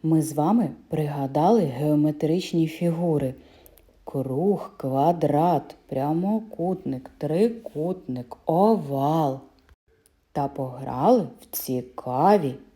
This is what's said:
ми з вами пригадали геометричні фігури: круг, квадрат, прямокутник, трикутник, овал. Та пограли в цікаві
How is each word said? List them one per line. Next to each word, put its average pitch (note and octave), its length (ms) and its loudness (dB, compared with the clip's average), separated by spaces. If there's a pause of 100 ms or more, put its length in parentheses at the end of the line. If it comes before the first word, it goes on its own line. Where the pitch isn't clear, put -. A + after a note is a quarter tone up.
ми D#3+ 200 2
з C#3 100 -6
вами F3+ 380 2 (180)
пригадали D3 720 2
геометричні D3+ 1040 0
фігури: D#3+ 680 -2 (680)
круг, D3 720 -2
квадрат, D3+ 1000 0 (100)
прямокутник, F3 1300 -4
трикутник, E3 1200 -4 (100)
овал. D3+ 920 2 (920)
Та C#3 160 -2
пограли C3+ 800 0 (120)
в - 100 -20
цікаві C3 1040 0 (220)